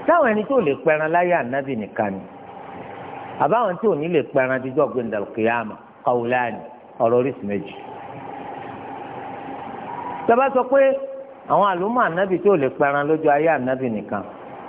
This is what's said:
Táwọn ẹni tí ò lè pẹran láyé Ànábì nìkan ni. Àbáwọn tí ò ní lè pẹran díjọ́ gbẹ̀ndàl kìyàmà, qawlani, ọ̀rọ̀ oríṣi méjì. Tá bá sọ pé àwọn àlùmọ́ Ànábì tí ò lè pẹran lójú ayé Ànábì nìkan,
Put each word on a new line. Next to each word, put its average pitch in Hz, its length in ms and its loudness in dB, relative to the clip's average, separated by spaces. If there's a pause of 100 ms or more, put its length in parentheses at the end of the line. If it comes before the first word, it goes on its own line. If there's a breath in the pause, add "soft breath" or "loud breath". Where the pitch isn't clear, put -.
Táwọn 311 260 6
ẹni 214 140 2
tí 277 100 -2
ò 262 60 6
lè 147 160 4
pẹran 156 360 2
láyé 175 220 4
Ànábì 135 420 0
nìkan 104 380 -2
ni. 95 60 -6 (1200)
Àbáwọn 185 380 2
tí 226 100 0
ò 185 80 4
ní 147 120 -2
lè 160 160 4
pẹran 131 380 0
díjọ́ 131 300 0
gbẹ̀ndàl 110 340 -2 (100)
kìyàmà, 113 400 0 (280)
qawlani, 123 560 0 (400)
ọ̀rọ̀ 120 200 4
oríṣi 123 280 -2
méjì. 101 260 -4 (2500)
Tá 233 80 6
bá 269 140 4
sọ 247 140 2
pé 269 180 4 (680)
àwọn 170 260 4
àlùmọ́ 214 300 0
Ànábì 185 340 0
tí 202 120 4
ò 202 60 8
lè 135 140 2
pẹran 143 380 2
lójú 156 220 4
ayé 147 180 4
Ànábì 131 420 0
nìkan, 104 340 -4 (460)